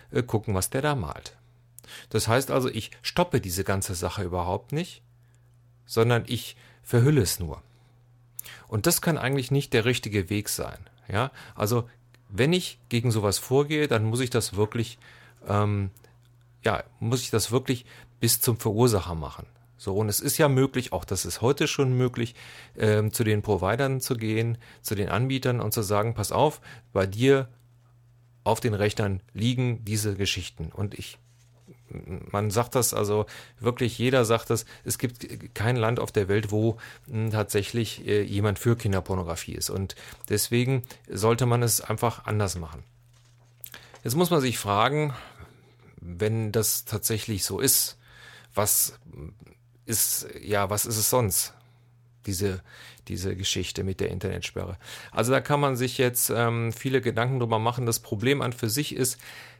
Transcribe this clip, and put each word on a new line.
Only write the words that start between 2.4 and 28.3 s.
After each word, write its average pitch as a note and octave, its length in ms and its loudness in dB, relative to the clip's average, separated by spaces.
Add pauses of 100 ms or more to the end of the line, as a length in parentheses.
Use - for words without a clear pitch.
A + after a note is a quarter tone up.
also, C3+ 180 2
ich A2+ 220 -6 (140)
stoppe F3 380 0
diese F#2 220 -4
ganze G2 300 -2
Sache F2+ 300 -4
überhaupt F2+ 480 -2
nicht, E3 320 -6 (800)
sondern A#2 400 2
ich - 320 -6 (240)
verhülle B2+ 400 4
es - 180 0
nur. D2+ 220 -6 (1080)
Und G#2+ 200 -2
das F3 140 2
kann D#3+ 160 2
eigentlich C3 340 0
nicht C#3 200 2
der A2+ 140 4
richtige G#2 440 0
Weg G#2 200 -2
sein. - 280 -6 (300)
Ja? A2+ 240 0 (240)
Also, A#2 340 0 (380)
wenn A2+ 240 2
ich F3+ 260 -2 (120)
gegen A#2+ 200 2
sowas G#2 280 2
vorgehe, D3 500 2
dann A2+ 160 2
muss A2+ 160 0
ich B2+ 100 0
das G#2 280 0
wirklich, A2 400 -2 (500)
ähm, G2+ 440 0 (720)
ja, G#2 220 0 (160)
muss A#2+ 220 0
ich - 80 -8
das G#2+ 220 0
wirklich B2+ 340 0 (340)
bis - 220 2
zum A#2 160 2
Verursacher G#2 580 2
machen. D#2 300 -10 (320)
So, F#2+ 180 -4
und G#2+ 140 2
es G2+ 100 0
ist - 180 -2
ja D3+ 120 6
möglich, C3 420 2
auch F2 140 -4
das F#2+ 180 -2
ist E2 160 -6
heute C3+ 280 2
schon C3 260 2
möglich, B2 420 0 (420)
ähm, G#2+ 360 4
zu A#2+ 100 0
den G#2 200 2
Providern A#2 580 2
zu - 140 -2
gehen, A2+ 420 0 (240)
zu - 140 -6
den G2 120 0
Anbietern B2+ 540 0
und G#2 120 -2
zu A2+ 100 0
sagen, G#2 300 2
„Pass G2+ 200 -2
auf, D3 260 4 (320)
bei F#2+ 140 2
dir B2 420 4 (960)